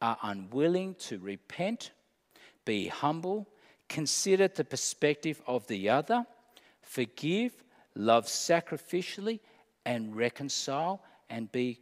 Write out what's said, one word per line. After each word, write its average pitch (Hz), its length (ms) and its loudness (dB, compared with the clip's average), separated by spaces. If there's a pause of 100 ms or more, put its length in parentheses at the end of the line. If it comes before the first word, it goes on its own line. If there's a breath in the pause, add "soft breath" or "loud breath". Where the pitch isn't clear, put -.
are 113 200 2
unwilling 139 760 0
to - 220 -10
repent, 101 720 -6 (720 soft breath)
be 101 240 0
humble, 175 600 -2 (400 soft breath)
consider 190 600 2
the 165 160 -2
perspective 147 840 0
of 127 200 0
the 101 240 0
other, 220 360 2 (540 soft breath)
forgive, 170 720 -2 (420 soft breath)
love 113 320 6
sacrificially, 185 1120 -2 (440 soft breath)
and 113 320 -4
reconcile 139 840 -2 (260 soft breath)
and 113 240 -8
be 123 300 0